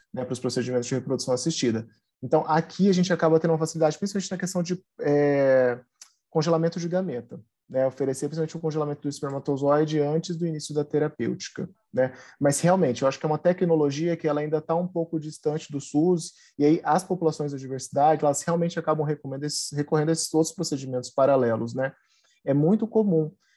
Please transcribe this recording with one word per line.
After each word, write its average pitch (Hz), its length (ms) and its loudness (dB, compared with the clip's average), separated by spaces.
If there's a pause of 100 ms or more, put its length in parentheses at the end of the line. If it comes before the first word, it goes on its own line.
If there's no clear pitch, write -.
(120)
né, 127 120 -6
pros 123 160 -6
procedimentos 123 480 -2
de 135 60 -2
reprodução 131 380 -4
assistida. 123 540 -2 (340)
Então, 151 280 2
aqui 165 400 2
a 196 40 6
gente 180 200 2
acaba 160 260 4
tendo 165 140 0
uma 160 60 2
facilidade, 156 380 0
principalmente 202 360 -6
na 180 60 -6
questão 180 260 -4
de, 180 180 -4 (180)
é, 139 800 4 (500)
congelamento 165 520 0
de 170 80 -4
gameta, 165 520 -4 (280)
né, 131 180 0
oferecer 135 400 -2
principalmente 156 300 -6
o 165 40 -12
congelamento 151 420 -4
do 143 60 -6
espermatozoide 143 920 0
antes 160 380 -2
do 170 100 -4
início 151 280 -6
da 147 100 0
terapêutica, - 840 -4 (240)
né? 127 200 0 (260)
Mas 143 220 2
realmente, 165 420 2
eu 135 60 2
acho 131 100 -2
que - 60 -6
é 156 40 0
uma 151 100 0
tecnologia 165 760 0
que 165 120 -4
ela 147 120 0
ainda 151 200 -2
tá 160 140 -4
um 180 120 -2
pouco 170 320 -4
distante 151 540 -6
do 139 80 -6
sus, 160 540 0 (240)
e 143 60 4
aí 160 200 6
as 156 180 2
populações 156 500 -2
da 135 60 -8
diversidade, 139 640 0
elas 143 200 2
realmente 170 360 -2
acabam 156 280 0
recorrendo 143 380 -6
esses, - 280 -6
recorrendo 151 380 0
a - 20 4
esses - 220 -4
outros 160 200 2
procedimentos 135 540 -6
paralelos, 120 680 2
né? 131 180 -4 (520)
É 139 80 0
muito 185 340 2
comum 190 460 2 (240)